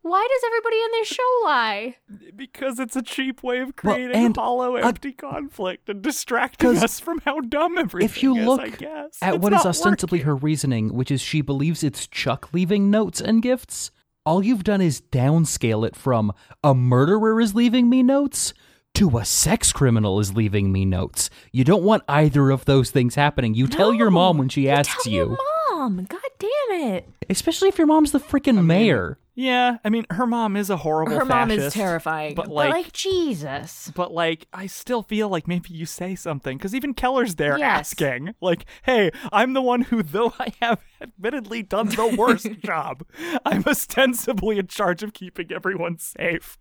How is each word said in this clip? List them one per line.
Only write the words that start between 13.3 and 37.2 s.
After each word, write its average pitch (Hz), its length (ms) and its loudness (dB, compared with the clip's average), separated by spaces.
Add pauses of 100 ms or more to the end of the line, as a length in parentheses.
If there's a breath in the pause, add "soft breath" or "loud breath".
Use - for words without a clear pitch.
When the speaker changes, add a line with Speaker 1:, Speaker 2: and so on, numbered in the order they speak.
Speaker 3:
gifts, - 500 -4 (340)
all 175 180 2
you've 208 220 0
done 202 160 2
is 160 180 2
downscale 123 880 2
it - 80 -6
from 110 380 0 (280 soft breath)
"a 143 140 4
murderer 156 640 4
is 214 160 2
leaving 240 340 4
me 262 140 4
notes" 277 500 0 (420 soft breath)
to 147 220 4
"a 110 80 -2
sex - 460 2
criminal 107 480 2
is 98 160 -2
leaving 101 380 2
me 95 100 2
notes." 92 460 -2 (240 soft breath)
You 127 100 2
don't 170 200 4
want 208 260 4
either 143 400 4
of 135 160 0
those 135 260 4
things 123 240 2
happening. 139 400 2
You 127 120 2
tell 330 260 4
your 233 180 2
Speaker 1:
No. 180 40 6
Speaker 3:
mom 175 220 4
when 131 120 0
she 139 140 0
Speaker 1:
You 135 60 2
Speaker 3:
asks 143 360 0
Speaker 1:
tell 107 80 -2
Speaker 3:
you. 539 140 0
Speaker 1:
your - 100 -4 (320)
mom. 233 400 -2
God 359 100 -10 (200)
damn 453 400 -2 (140)
it. - 160 -8 (200)
Speaker 3:
Especially 330 400 0
if 381 80 0
your 320 100 4
mom's 311 240 4
the 277 80 2
frickin' 277 300 0
Speaker 2:
I 220 120 4
mean, 165 60 6
Speaker 3:
mayor. 165 500 2 (180)
Speaker 2:
yeah, 247 480 0
I 214 60 -2
mean, 226 220 0
her 233 160 -2
mom 226 280 -2
is 202 140 -2
a 196 80 0
horrible 156 400 0
Speaker 1:
Her 294 80 0
mom 240 260 2
is 214 60 0
Speaker 2:
fascist, 143 180 -2
Speaker 1:
terrifying. 160 600 -4
Speaker 2:
but, 170 100 -4
Speaker 1:
But, - 80 -10
Speaker 2:
like, 285 180 2
Speaker 1:
like, 339 220 -4
Jesus. 185 1040 -6
Speaker 2:
but, 175 180 -4
like, 165 400 -2
I 190 140 -12
still 240 340 -6
feel 208 280 -4
like 170 180 -4
maybe 175 260 -4
you 165 140 -10
say 180 280 -10
something, 139 440 -8
'cause 196 160 -8
even 269 180 -4
Keller's 247 420 -2